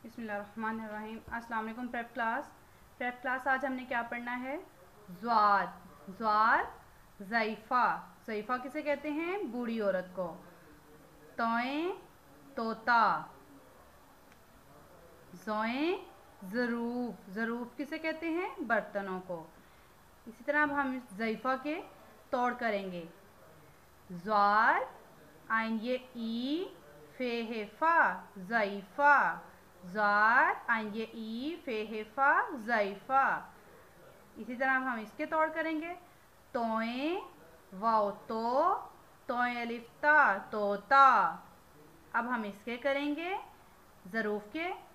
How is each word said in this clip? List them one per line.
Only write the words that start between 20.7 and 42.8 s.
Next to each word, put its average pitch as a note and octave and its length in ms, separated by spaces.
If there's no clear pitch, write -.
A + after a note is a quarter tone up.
हम C4 420
ज़ईफ़ा A3+ 420
के D4 200
तोड़ B3 220
करेंगे। G3 560
ज़्वाद, G#3+ 760
आइन A3+ 280
ये B3+ 380
ई, B3 580
फे A#3 260
हे A3 220
फा, B3+ 640
ज़ईफ़ा। G3+ 1080
ज़्वाद, G#3+ 840
आइन A3 180
ये A3 280
ई, A#3 500
फे A3 180
हे G#3+ 200
फा, D4+ 540
ज़ईफ़ा। G#3+ 960
इसी A3+ 180
तरह C4 200
अब C4 80
हम B3 160
इसके A3 260
तोड़ D#4+ 240
करेंगे। D#4+ 480
तोएं, A#3+ 680
वाओ G#3 380
तो, A#3+ 600
तोएं A#3+ 340
अलिफ A#3 280
ता, C#4+ 360
तोता। G#3 1040
अब A#3 120
हम A3 180
इसके A#3 320
करेंगे D4 600